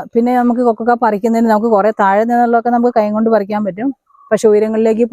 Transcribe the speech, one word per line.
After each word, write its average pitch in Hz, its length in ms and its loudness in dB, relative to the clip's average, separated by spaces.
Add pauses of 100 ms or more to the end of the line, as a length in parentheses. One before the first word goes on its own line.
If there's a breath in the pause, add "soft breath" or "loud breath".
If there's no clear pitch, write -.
(140)
പിന്നെ 240 240 0
നമുക്ക് 240 300 0
കൊക്കോക്ക 226 260 0 (100)
പറിക്കുന്നതിന് 226 480 0
നമുക്ക് 214 240 0
കുറെ 202 240 2
താഴെ 202 240 2
നിന്നുള്ളതൊക്കെ 240 460 0
നമുക്ക് 240 280 0
കൈ 214 140 2
കൊണ്ട് 220 240 -2
പറിക്കാൻ 208 300 -2
പറ്റും. 202 240 -4 (420)
പക്ഷെ 220 160 0
ഉയരങ്ങളിലേക്ക് 220 640 2